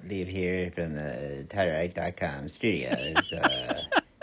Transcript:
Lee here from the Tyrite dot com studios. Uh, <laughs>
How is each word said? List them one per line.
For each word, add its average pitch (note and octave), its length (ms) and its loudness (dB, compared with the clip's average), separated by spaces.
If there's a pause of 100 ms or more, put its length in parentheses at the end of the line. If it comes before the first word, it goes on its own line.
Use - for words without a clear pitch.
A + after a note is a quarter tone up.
Lee F#2+ 180 -2
here F2+ 480 0
from E2 200 -2
the C#2+ 560 -4
Tyrite F2 460 2
dot F2 220 -2
com C#2+ 300 -4
studios. - 840 0
Uh, - 480 0 (140)
<laughs> - 160 2 (120)